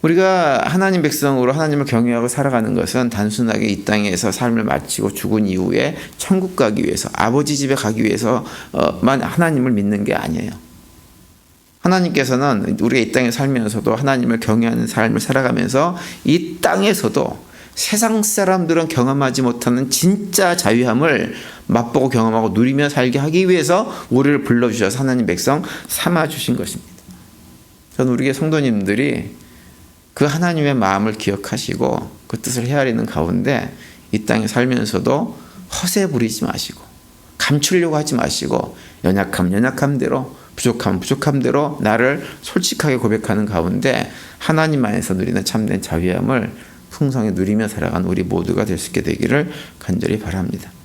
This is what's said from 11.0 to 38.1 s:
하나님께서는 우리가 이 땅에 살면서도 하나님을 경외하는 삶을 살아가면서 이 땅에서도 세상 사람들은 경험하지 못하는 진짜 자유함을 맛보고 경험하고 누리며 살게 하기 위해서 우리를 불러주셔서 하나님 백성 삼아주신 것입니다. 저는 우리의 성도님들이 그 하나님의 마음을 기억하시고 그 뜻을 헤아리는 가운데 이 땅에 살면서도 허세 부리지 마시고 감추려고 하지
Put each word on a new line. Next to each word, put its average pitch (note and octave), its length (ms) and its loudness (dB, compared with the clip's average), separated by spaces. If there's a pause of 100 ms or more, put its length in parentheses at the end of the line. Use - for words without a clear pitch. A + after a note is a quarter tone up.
하나님께서는 C#3 1040 2
우리가 A#2 200 4
이 A2 100 0
땅에 B2 200 2
살면서도 A2+ 640 0
하나님을 B2 440 0
경외하는 A#2 460 2
삶을 A2+ 340 2
살아가면서 C3 800 0 (260)
이 D#3 380 0
땅에서도 F#3 840 0 (280)
세상 A3 480 0
사람들은 F3+ 680 2
경험하지 C3 540 0
못하는 B2 480 0
진짜 F#3 680 2
자유함을 B2 800 2 (300)
맛보고 B2 440 2
경험하고 A2+ 400 2
누리며 C3+ 400 2
살게 C3 300 0
하기 E3 300 2
위해서 F3+ 420 2 (200)
우리를 C#3 320 4
불러주셔서 A#2 560 0
하나님 B2+ 260 0
백성 F#2 380 0 (240)
삼아주신 D#3 680 -2
것입니다. - 360 -8 (1040)
저는 B2+ 160 2
우리의 C3 220 0
성도님들이 B2+ 1000 0 (800)
그 - 80 2
하나님의 D3+ 520 2
마음을 G#2 360 2
기억하시고 G#2+ 1000 -2 (180)
그 A2+ 120 -6
뜻을 A#2+ 260 -4
헤아리는 B2+ 400 0
가운데 A2+ 720 -2 (380)
이 G#2+ 120 -2
땅에 A2 220 0
살면서도 A#2+ 880 0 (320)
허세 F#3+ 380 -2
부리지 A#2 380 -2
마시고 - 360 -6 (560)
감추려고 D#3 600 2
하지 D3+ 180 -2